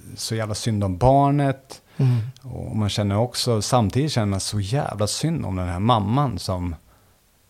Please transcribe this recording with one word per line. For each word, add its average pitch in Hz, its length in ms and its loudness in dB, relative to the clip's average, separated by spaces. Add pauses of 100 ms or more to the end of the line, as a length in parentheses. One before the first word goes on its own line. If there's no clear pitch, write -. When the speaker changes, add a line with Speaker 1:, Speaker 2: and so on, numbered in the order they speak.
(160)
Speaker 1:
så - 200 -6
jävla 107 200 -2
synd 104 280 0
om 92 140 0
barnet. 139 840 2 (160)
Speaker 2:
Mm. 127 200 4 (240)
Speaker 1:
Och 87 340 -8
man 107 140 0
känner 101 280 0
också, 113 440 0
samtidigt 123 500 2
känner 104 160 0
man 98 120 0
så 107 200 -4
jävla 104 480 -2
synd 151 380 -2
om 95 100 -4
den 90 120 -2
här 87 120 -4
mamman 113 600 2
som, 90 360 -4 (720)